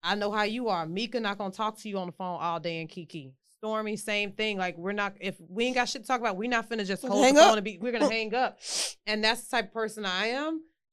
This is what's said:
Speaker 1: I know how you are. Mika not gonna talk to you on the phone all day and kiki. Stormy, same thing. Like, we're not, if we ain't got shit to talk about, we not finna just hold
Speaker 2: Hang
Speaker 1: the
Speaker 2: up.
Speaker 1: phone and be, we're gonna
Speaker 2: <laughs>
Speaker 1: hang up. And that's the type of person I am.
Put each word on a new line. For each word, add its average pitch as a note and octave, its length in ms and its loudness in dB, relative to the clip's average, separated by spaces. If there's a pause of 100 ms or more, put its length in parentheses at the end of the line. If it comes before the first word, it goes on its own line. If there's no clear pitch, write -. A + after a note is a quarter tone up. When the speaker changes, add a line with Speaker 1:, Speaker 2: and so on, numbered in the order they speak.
Speaker 1:
I F3+ 140 0
know G#3 160 -2
how G#3+ 120 0
you A3 260 -2
are. E3+ 160 0
Mika G#3 340 -4
not G3+ 180 -2
gonna G3 160 -6
talk A3 260 -4
to G#3+ 100 -12
you G3 80 -4
on F3+ 100 -4
the E3+ 60 -10
phone F3+ 260 -6
all E3+ 220 -2
day E3 180 -6
and D#3+ 100 -8
kiki. D3 440 -14 (240)
Stormy, G#3+ 400 -4
same G#3 340 -2
thing. G#3+ 260 -2
Like, F3+ 200 -2
we're F3+ 160 -4
not, G3+ 260 -2
if F#3+ 160 -6 (140)
we G#3+ 160 -2
ain't B3+ 100 0
got B3 140 0
shit A#3 140 -8
to - 40 -20
talk B3 140 0
about, G#3 160 -2
we A3 100 -4
not A#3 220 -2
finna A3 180 -4
just F#3+ 180 -4
hold C4 200 4
Speaker 2:
Hang C4+ 80 8
Speaker 1:
the D4 80 12
Speaker 2:
up. F#4 80 12
Speaker 1:
phone A3 80 4
and G3 80 -2
be, G#3 120 -6
we're A#3 140 -2
gonna A#3+ 180 4
Speaker 2:
<laughs> - 0 -
Speaker 1:
hang A3 240 0
up. B3 240 0 (480)
And G#3+ 160 0
that's A#3 220 2
the - 140 -2
type A3+ 80 0
of - 80 -20
person A3 320 -4
I F#3+ 220 0
am. D#4 360 -2 (300)